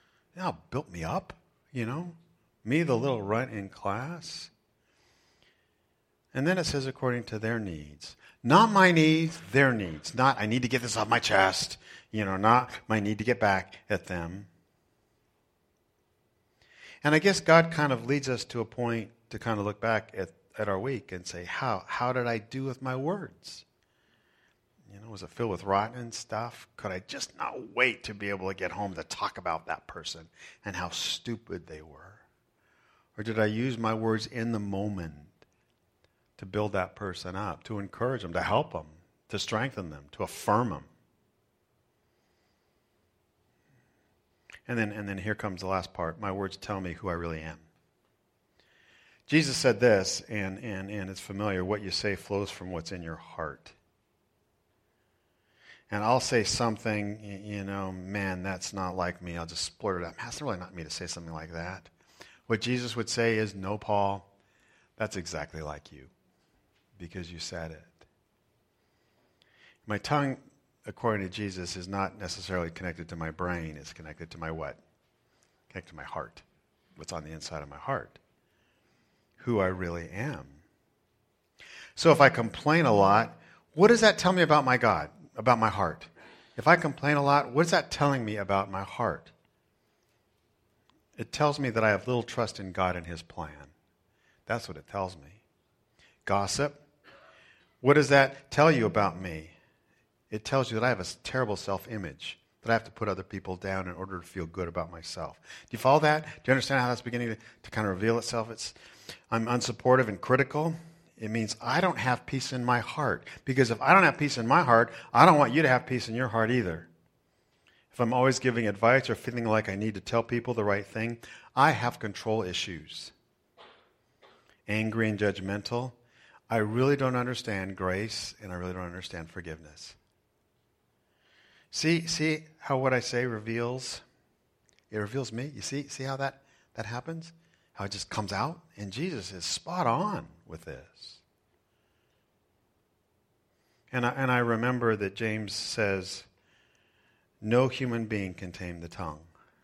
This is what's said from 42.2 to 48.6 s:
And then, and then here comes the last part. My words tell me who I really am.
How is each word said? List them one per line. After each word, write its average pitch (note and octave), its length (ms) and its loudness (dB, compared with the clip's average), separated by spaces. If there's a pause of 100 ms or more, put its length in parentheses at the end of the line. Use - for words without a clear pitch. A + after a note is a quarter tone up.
And A#2+ 100 -2
then, G#2 140 0
and G#2 160 -8
then G2 100 -4
here G2+ 160 -2
comes F#2+ 260 -6
the F#2 60 -6
last F#2 260 -2
part. E2 280 -6
My G2+ 100 -6
words F#2+ 260 -4
tell G2 240 -8
me F2+ 120 -6
who E2+ 160 -8
I F2 40 -2
really E2+ 280 -6
am. D#2+ 180 -12 (1700)